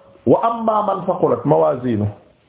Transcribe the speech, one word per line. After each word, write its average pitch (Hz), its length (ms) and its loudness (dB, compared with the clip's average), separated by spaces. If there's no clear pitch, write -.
wa 127 180 4
amma 226 400 0
man 190 220 -4
saqulat 160 400 -2
mawazinuhu, 127 640 0